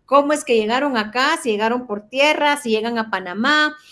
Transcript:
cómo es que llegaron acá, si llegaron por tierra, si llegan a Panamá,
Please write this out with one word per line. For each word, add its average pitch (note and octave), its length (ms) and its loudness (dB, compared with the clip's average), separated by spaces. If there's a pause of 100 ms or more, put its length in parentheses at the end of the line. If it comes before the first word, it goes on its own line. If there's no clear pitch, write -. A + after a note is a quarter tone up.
cómo C#4+ 280 2
es D4 100 -2
que A#3 140 2
llegaron A#3+ 400 0
acá, B3+ 440 0
si A#3+ 100 -2
llegaron A3+ 360 -2
por G#3 220 -8
tierra, D4 480 2
si A#3+ 140 -4
llegan A3+ 260 0
a A3 120 -2
Panamá, A#3 680 0 (140)